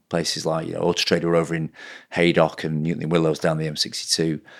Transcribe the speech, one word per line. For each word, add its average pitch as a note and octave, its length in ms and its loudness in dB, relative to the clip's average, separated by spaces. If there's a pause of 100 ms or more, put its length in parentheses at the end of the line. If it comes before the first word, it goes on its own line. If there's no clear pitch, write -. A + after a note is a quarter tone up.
places E2 380 -2
like, D#2+ 220 0
you E2+ 60 -6
know, E2 60 -6
Auto E2+ 220 2
Trader E2+ 260 0
were E2+ 80 4
over E2 180 0
in D#2+ 160 -2 (400)
Haydock E2+ 540 4
and D#2 180 -2
Newton E2 260 -2
Willows D#2+ 300 2
down D#2+ 200 0
the D#2 80 -4
M D2+ 100 -6
sixty-two. - 640 -2 (200)